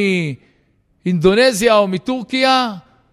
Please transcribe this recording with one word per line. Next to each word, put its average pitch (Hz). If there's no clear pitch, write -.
מאינדונזיה 208
או 202
מטורקיה, 254